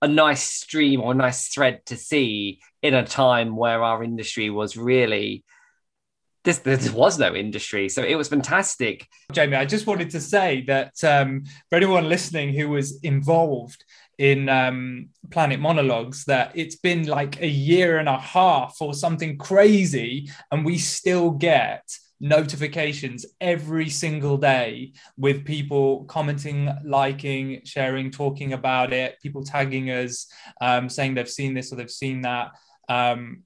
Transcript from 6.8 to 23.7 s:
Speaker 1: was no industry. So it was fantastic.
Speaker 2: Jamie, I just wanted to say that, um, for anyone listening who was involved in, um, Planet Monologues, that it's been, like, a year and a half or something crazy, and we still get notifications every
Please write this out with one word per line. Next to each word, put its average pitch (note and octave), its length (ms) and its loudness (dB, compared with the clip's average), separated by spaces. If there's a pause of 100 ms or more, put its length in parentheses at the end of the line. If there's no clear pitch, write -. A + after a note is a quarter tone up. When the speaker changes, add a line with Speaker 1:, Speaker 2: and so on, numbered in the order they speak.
Speaker 1:
was D#3 260 4
no F#2+ 160 2
industry. G2+ 540 -4
So B2+ 140 -2
it A#2 120 2
was D3 140 -2
fantastic. C3+ 800 -2 (260)
Speaker 2:
Jamie, D3 240 2
I C3+ 80 2
just G#3 220 -2
wanted F3 240 -2
to D#3+ 100 -6
say D#3+ 460 0
that, C3+ 360 -2
um, C#3 420 2 (240)
for E3+ 80 2
anyone F3+ 320 4
listening D#3 460 -2
who D3 140 0
was C#3+ 320 -2
involved C#3 840 0 (340)
in, C#3 300 4
um, B2+ 600 -2 (220)
Planet C#3 280 0
Monologues, C3+ 680 0
that C3+ 280 0
it's D#3+ 220 -8
been, E3+ 300 0
like, C#3+ 360 -4
a E3 60 -2
year D#3+ 500 4
and D3+ 100 0
a C3 100 0
half E3 640 2
or D3 140 -4
something D#3+ 420 -4
crazy, C#3+ 920 4 (220)
and D3+ 120 0
we E3+ 140 0
still F3 520 2
get C#3 520 2 (380)
notifications D3 1080 -2 (140)
every D#3+ 480 -2